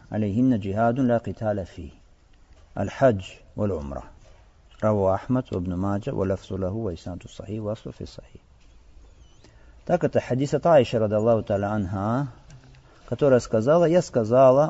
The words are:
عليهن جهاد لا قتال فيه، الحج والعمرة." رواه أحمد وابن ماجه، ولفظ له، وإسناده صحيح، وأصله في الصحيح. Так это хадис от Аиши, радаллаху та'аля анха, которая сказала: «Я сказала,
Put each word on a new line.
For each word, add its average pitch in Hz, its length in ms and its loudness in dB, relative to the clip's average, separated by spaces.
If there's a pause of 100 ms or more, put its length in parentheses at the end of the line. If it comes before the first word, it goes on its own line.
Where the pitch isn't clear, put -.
(120)
عليهن 107 480 0
جهاد 110 400 -2
لا 120 180 2
قتال 104 480 -6
فيه، 78 260 -18 (840)
الحج 101 460 0 (340)
والعمرة." 73 460 -6 (800)
رواه 98 320 2
أحمد 127 360 -2
وابن 92 220 -4
ماجه، 101 400 -4
ولفظ 95 400 -4
له، 92 180 -4
وإسناده 95 560 -8
صحيح، 107 340 -12
وأصله 104 320 -8
في - 80 -16
الصحيح. - 440 -18 (1400)
Так 165 180 0
это 123 160 0
хадис 131 340 -2
от 156 120 -2
Аиши, 131 340 6
радаллаху 107 440 2
та'аля 101 240 -2
анха, 104 600 -4 (800)
которая 131 320 4
сказала: 143 460 2
«Я 165 160 4
сказала, 131 680 4